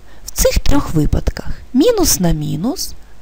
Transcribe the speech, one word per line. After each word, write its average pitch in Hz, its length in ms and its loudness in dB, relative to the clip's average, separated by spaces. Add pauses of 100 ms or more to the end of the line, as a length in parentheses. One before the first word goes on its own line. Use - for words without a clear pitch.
(260)
В - 40 -14
цих - 280 0
трьох - 360 4
випадках - 520 0 (260)
мінус 349 480 2
на 170 120 2
мінус 156 600 -4 (280)